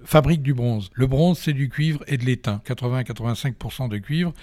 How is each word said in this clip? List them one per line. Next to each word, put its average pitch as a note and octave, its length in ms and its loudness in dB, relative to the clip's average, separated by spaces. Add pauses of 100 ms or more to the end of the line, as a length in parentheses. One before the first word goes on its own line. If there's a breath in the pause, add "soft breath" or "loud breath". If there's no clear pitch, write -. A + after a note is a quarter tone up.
fabriquent D3+ 400 4
du C#3 100 2
bronze. A#2 400 0
Le C3 140 2
bronze, D#3 320 4
c'est D#3 120 0
du C#3 160 0
cuivre D3+ 380 -2
et C#3+ 100 -2
de A#2+ 80 -2
l'étain. A#2 400 0
Quatre-vingts B2+ 340 -2
à B2 60 -2
quatre-vingt-cinq A#2 520 -4
pour - 160 -8
cent C3 160 -4
de G#2 100 -4
cuivre D#3+ 340 -2 (100)